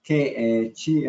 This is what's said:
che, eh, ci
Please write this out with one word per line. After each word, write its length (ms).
che, 320
eh, 400
ci 360